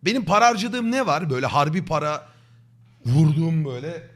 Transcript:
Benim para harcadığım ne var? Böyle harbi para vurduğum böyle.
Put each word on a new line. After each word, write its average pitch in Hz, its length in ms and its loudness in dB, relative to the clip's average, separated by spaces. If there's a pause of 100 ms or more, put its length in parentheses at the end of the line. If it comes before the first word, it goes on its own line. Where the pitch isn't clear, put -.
Benim 214 220 -2
para 202 220 4
harcadığım 233 440 0
ne 262 160 0
var? 156 240 0
Böyle 131 160 -2
harbi 147 380 0
para 151 440 -4 (760)
vurduğum 156 580 2
böyle. 143 500 -10